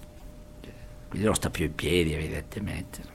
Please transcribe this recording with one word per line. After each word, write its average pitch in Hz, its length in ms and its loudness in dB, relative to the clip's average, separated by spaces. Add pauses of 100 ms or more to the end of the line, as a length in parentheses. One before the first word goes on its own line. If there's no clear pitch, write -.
(1080)
Quindi 98 160 2
non 104 100 6
sta - 140 2
più - 160 2
in 76 80 2
piedi, 80 400 6
evidentemente, 78 880 -4
no? - 120 -12